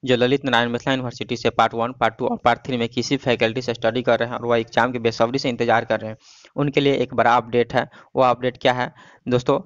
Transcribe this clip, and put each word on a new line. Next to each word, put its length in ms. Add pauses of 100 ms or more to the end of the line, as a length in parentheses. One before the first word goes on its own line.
जो 120
ललित 300
नारायण 240
मिथिला 240
यूनिवर्सिटी 440
से 140
पार्ट 220
वन, 200
पार्ट 240
टू 100
और 160
पार्ट 220
थ्री 120
में 120
किसी 280
फैकल्टी 440
से 120
स्टडी 280
कर 180
रहे 100
हैं 60
और 100
वह 120
एग्जाम 340
के 80
बेसब्री 400
से 100
इंतजार 360
कर 140
रहे 100
हैं, 80 (380)
उनके 260
लिए 160
एक 180
बड़ा 200
अपडेट 380
है। 140 (280)
वो 80
अपडेट 360
क्या 140
है 180 (380)
दोस्तों 360